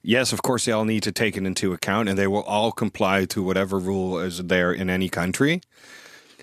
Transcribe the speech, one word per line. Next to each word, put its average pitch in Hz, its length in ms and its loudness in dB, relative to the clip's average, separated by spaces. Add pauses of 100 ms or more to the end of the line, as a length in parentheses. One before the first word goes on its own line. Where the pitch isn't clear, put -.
yes, 117 300 2
of 101 80 -2
course, 123 240 0
they 117 80 2
all 110 120 2
need 110 180 0
to 104 80 -2
take 104 260 -2
it 95 80 -4
into 92 260 -2
account, 101 380 0
and 95 80 0
they 98 100 2
will 101 160 0
all 107 300 0
comply 98 520 0
to 101 160 -4
whatever 95 380 0
rule 92 400 -2
is 90 260 -6
there 90 280 2
in 92 160 -2
any 92 180 0
country. 135 540 0 (800)